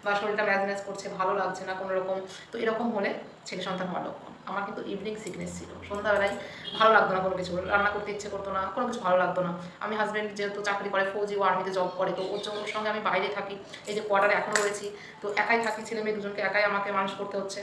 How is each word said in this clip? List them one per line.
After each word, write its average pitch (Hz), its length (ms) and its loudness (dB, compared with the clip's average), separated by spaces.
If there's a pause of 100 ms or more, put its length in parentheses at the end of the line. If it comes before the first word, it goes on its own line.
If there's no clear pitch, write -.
বা 202 60 0 (100)
শরীরটা 208 280 0
ম্যাজ 196 200 2
ম্যাজ 196 200 -2
করছে, 196 180 -8 (120)
ভালো 190 220 2
লাগছে 180 280 -2
না 190 120 -4
কোনো 190 180 -4
রকম, 185 180 0 (340)
তো - 120 -10
এরকম 220 240 2 (100)
হলে 202 140 0 (380)
ছেলে 180 200 -6
সন্তান 185 220 -2
হওয়ার 160 180 -2
লক্ষণ। - 240 -12 (180)
আমার 196 160 -2
কিন্তু 226 160 -8 (100)
ইভিনিং 202 220 -4 (100)
সিকনেস 175 340 -8
ছিল, - 120 -12 (200)
সন্ধ্যাবেলায় 202 440 2 (440)
ভালো 220 180 10
লাগতো 196 200 6
না 190 100 4
কোনো 185 140 2
কিছু, 180 120 -4 (200)
রান্না 202 220 6
করতে 202 200 -2
ইচ্ছে 208 200 -6
করতো 196 220 -4
না, 190 60 2 (120)
কোনো 247 140 2
কিছু 226 180 -4
ভালো 180 160 8
লাগতো 175 240 2
না। 175 40 0 (340)
আমি 214 160 -2
হাজব্যান্ড 208 280 0 (100)
যেহেতু 202 300 -2
চাকরি 202 260 0
করে, 196 180 4
ফৌজি, 202 280 0
ও - 80 4
আর্মিতে 185 300 2
জব 180 200 2
করে, 180 200 2
তো 190 40 -4 (100)
ওর 202 120 -4
জন্য, 208 200 -6
ওর - 100 -4
সঙ্গে 214 180 -2
আমি 214 160 -2
বাইরে 190 280 2
থাকি, 202 180 -6 (340)
এই 208 80 -2
যে 214 120 -2
কোয়ার্টারে 202 320 6
এখনও 208 220 2
রয়েছি, 202 240 0 (360)
তো - 40 -6 (160)
একাই 233 240 4
থাকি, 220 220 -2
ছেলে 220 160 -4
মেয়ে 214 120 0
দুজনকে 202 320 -4
একাই 202 220 4
আমাকে 202 180 0 (100)
মানুষ 196 220 0
করতে 196 200 -4
হচ্ছে। 190 220 -6